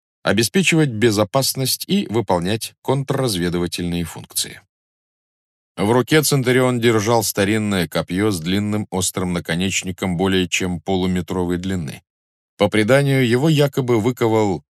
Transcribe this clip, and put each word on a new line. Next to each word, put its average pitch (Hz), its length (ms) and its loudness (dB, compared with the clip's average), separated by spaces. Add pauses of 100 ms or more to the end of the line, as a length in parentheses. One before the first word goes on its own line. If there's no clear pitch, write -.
(220)
обеспечивать 147 680 2
безопасность 123 960 0
и 196 180 0
выполнять 101 760 -2
контрразведывательные 87 1200 -2
функции. - 560 -10 (1160)
В 101 140 0
руке 127 320 2
центурион 127 560 2
держал 113 460 2
старинное 101 640 0
копье 90 420 -2
с 95 80 -4
длинным 104 520 -2
острым 92 420 -4
наконечником 90 840 -4
более 95 300 2
чем 90 340 -4
полуметровой 90 760 -2
длины. 90 460 -6 (560)
По 101 100 4
преданию, 131 580 2
его 123 220 2
якобы 143 500 2
выковал 110 720 0